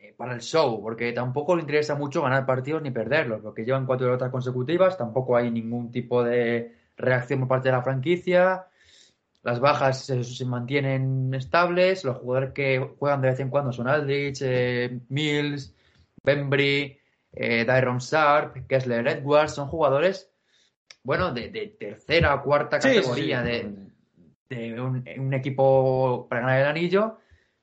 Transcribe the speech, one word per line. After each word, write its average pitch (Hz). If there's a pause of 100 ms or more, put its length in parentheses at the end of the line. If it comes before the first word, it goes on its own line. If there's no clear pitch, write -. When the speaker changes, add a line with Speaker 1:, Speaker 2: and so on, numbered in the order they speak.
Speaker 1:
eh, -
para 120
el 117
show, 127
porque 113
tampoco 143
le 165
interesa 147
mucho 143
ganar 135
partidos 131
ni 139
perderlos, 117
porque 107
llevan 131
cuatro 127
derrotas 127
consecutivas, 127
tampoco 123
hay 120
ningún 117
tipo 123
de 120 (240)
reacción 127
por 131
parte 131
de -
la 127
franquicia, 180 (760)
las 120
bajas 139
se, 127
se 123
mantienen 131
estables, 175
los 127
jugadores 131
que 135 (120)
juegan 143
de 131
vez 127
en 135
cuando 139
son 117
Aldridge, 143
eh, 123
Mills, 147 (480)
Bembry, 139 (340)
eh, 117
Dairon 127
Sharp, 147
Kessler 127
Edwards, 147
son 143
jugadores 160 (720)
bueno, 165
de, 110
de 104
tercera 143
o 131
cuarta 147
Speaker 2:
Sí, 135
sí, 135
Speaker 1:
categoría 127
Speaker 2:
sí. 120 (960)
Speaker 1:
de, 131
de 117
un, 127 (140)
un 135
equipo 131
para 120
ganar 131
el 139
anillo, 175 (440)